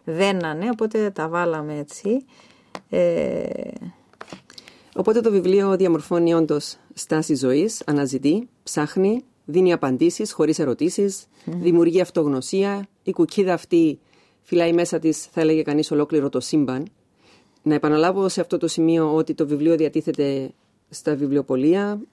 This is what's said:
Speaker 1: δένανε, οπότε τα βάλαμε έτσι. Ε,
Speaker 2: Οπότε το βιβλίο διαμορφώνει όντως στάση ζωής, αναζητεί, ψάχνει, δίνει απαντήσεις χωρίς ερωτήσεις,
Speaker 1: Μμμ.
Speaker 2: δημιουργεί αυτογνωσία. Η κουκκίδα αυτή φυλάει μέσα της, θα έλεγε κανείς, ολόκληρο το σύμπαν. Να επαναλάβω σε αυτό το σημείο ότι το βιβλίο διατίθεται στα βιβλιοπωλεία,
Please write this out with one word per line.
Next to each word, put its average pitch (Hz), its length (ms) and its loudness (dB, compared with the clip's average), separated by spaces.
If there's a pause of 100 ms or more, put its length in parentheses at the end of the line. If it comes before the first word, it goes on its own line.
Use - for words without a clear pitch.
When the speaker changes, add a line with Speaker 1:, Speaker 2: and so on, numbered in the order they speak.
Speaker 1:
δένανε, 175 680 -2
οπότε 220 380 -2
τα 160 180 -6
βάλαμε 160 500 -2
έτσι. 208 480 -6 (640)
Ε, 175 540 0 (1500)
Speaker 2:
Οπότε 214 260 2
το 226 100 2
βιβλίο 196 440 4
διαμορφώνει 170 580 2
όντως 156 440 0 (160)
στάση 156 420 -2
ζωής, 139 500 0
αναζητεί, 143 640 0 (140)
ψάχνει, 190 600 0 (220)
δίνει 175 280 4
απαντήσεις 160 580 0
χωρίς 156 280 0
ερωτήσεις, 180 680 -2 (200)
Speaker 1:
Μμμ. 170 160 -6
Speaker 2:
δημιουργεί 170 400 4
αυτογνωσία. 180 840 -2 (160)
Η - 80 -4
κουκκίδα 180 420 0
αυτή 165 460 2 (420)
φυλάει 170 320 2
μέσα 170 260 0
της, 156 260 -2
θα - 160 -4
έλεγε 156 200 2
κανείς, 151 300 0
ολόκληρο 147 380 0
το 131 100 -2
σύμπαν. 131 480 -2 (760)
Να 151 100 2
επαναλάβω 156 560 2
σε 180 120 -4
αυτό 175 160 -2
το 165 100 -2
σημείο 160 480 2
ότι 156 180 0
το 151 140 -2
βιβλίο 147 280 2
διατίθεται 143 760 -2 (380)
στα - 260 -4
βιβλιοπωλεία, 147 840 0 (120)